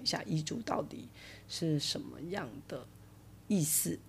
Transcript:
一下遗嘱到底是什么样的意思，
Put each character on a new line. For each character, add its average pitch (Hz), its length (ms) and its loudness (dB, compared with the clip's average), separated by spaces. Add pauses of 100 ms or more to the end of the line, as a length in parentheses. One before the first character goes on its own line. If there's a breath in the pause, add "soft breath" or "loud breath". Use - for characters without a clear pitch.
一 - 40 -4
下 - 180 2
遗 160 180 2
嘱 - 200 -2
到 - 200 2
底 - 260 -6 (400 loud breath)
是 160 300 4
什 - 240 0
么 - 180 -8 (100)
样 180 200 -2 (180)
的 127 160 -6 (640)
意 190 160 6
思， 165 460 2